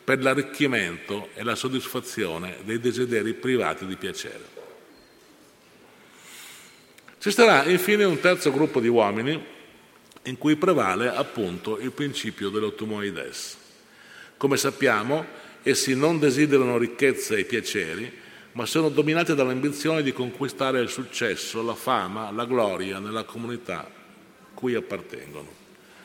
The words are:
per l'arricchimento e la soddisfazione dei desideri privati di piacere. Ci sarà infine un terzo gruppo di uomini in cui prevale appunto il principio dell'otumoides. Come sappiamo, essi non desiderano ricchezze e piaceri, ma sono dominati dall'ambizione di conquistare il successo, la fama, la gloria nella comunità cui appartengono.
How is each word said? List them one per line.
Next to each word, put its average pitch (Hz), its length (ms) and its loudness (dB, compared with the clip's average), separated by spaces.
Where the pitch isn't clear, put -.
per 131 200 2
l'arricchimento 120 1120 0
e 104 80 -10
la 117 100 0
soddisfazione 104 1120 -4
dei 110 160 -2
desideri 117 540 0
privati 104 520 0
di 95 120 -8
piacere. - 580 -10
Ci 202 100 -2
sarà 202 360 8
infine 202 400 4
un 170 140 2
terzo 175 320 4
gruppo 147 280 2
di 117 80 2
uomini 117 680 2
in 131 140 -8
cui 151 180 4
prevale 127 540 2
appunto 107 720 -2
il 123 120 -6
principio 110 580 -4
dell'otumoides. 104 1080 -6
Come 139 200 2
sappiamo, 131 680 0
essi 131 320 2
non 156 240 2
desiderano 135 580 4
ricchezze 120 600 0
e 95 80 0
piaceri, 101 800 -4
ma 117 120 -6
sono 160 240 2
dominati 156 460 2
dall'ambizione 143 680 0
di 135 100 0
conquistare 131 640 -2
il 113 100 0
successo, 113 760 -4
la 117 120 -2
fama, 107 560 -2
la 113 140 -4
gloria 98 540 0
nella 107 240 -6
comunità 113 640 -10
cui 127 200 -2
appartengono. 76 920 -8